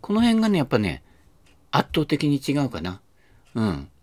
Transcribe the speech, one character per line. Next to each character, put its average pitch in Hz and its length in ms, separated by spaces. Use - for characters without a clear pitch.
こ - 100
の 214 80
辺 233 200
が 220 100
ね、 190 80
や 147 60
っ - 20
ぱ 127 120
ね、 95 240
圧 - 240
倒 156 120
的 151 220
に 143 80
違 135 220
う 139 100
か 87 140
な。 92 180
う 117 80
ん。 76 260